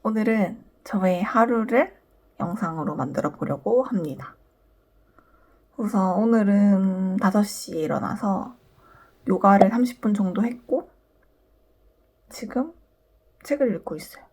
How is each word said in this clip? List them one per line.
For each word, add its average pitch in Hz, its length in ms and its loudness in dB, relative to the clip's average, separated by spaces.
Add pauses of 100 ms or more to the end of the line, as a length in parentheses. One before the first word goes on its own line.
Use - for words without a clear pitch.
오늘은 220 600 -2 (220)
저의 185 380 0
하루를 233 760 0 (400)
영상으로 170 560 -4
만들어 - 360 -4
보려고 226 540 -2
합니다. 160 520 -6 (1400)
우선 196 400 0
오늘은 202 960 2
다섯 208 260 2
시에 - 380 -6
일어나서 - 760 -4 (720)
요가를 196 440 6
삼십 240 320 -2
분 214 100 0
정도 196 320 0
했고, 247 460 -6 (1400)
지금 262 460 -6 (720)
책을 269 320 0
읽고 160 200 -10
있어요. - 260 -18 (100)